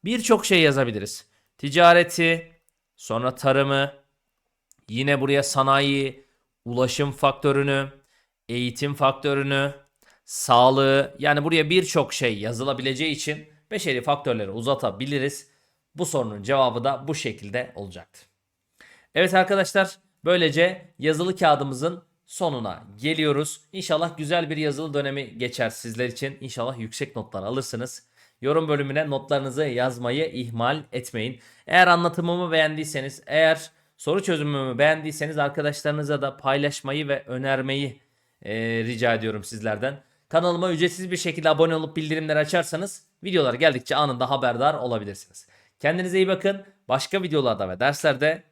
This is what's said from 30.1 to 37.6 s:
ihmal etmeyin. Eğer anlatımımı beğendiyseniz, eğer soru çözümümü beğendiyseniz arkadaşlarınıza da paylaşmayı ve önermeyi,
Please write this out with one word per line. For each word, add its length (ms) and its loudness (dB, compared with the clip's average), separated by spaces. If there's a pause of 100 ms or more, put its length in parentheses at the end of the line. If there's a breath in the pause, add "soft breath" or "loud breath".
ihmal 580 -4 (100)
etmeyin. 480 -8 (260 soft breath)
Eğer 200 6
anlatımımı 680 2
beğendiyseniz, 760 -2
eğer 440 2 (260)
soru 260 -2
çözümümü 560 -2
beğendiyseniz 600 0
arkadaşlarınıza 840 -2
da 140 -6
paylaşmayı 720 -2
ve 180 -2
önermeyi, 760 -4 (420)